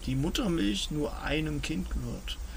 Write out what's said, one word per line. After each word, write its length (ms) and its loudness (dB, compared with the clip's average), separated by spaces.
die 80 2
Muttermilch 760 2
nur 320 0
einem 400 0
Kind 300 -2
gehört. 460 -4